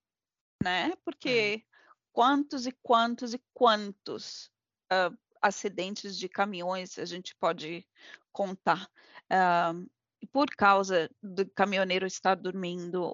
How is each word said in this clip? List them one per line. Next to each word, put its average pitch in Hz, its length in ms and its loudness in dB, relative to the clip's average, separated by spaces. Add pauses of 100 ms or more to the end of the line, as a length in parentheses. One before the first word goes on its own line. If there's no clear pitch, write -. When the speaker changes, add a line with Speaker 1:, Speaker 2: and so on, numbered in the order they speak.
(640)
Speaker 1:
né? 180 300 0 (100)
Porque 226 640 -2
Speaker 2:
É. - 120 -20 (340)
Speaker 1:
quantos 277 560 2
e 262 40 -4 (120)
quantos 233 500 2
e 247 80 -10 (120)
quantos, - 1000 0 (400)
ah, 185 200 2 (300)
acidentes 196 760 -4
de 185 120 -8
caminhões 185 680 -4
a 175 60 -6
gente 175 300 -10
pode 165 520 -4 (440)
contar, 190 560 -2 (420)
ah, 175 440 4 (580)
por 277 180 2
causa 190 600 4 (120)
do 190 300 -4
caminhoneiro 190 540 0
estar 190 300 0
dormindo 180 800 -4